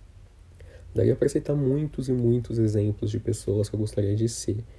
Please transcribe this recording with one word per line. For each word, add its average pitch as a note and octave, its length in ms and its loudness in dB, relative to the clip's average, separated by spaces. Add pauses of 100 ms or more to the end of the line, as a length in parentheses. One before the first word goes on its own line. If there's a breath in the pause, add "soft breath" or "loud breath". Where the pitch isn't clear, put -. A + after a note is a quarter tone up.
(920 loud breath)
Daria A#2 220 4
pra C#3+ 140 2
citar D3 260 0
muitos C#3 540 0
e - 20 0
muitos A#2+ 480 2
exemplos G#2+ 500 2
de G#2+ 120 -4
pessoas G#2 480 -2
que G#2+ 80 -4
eu - 20 -2
gostaria G#2+ 380 0
de A2 100 2
ser, A2+ 380 -4 (140 loud breath)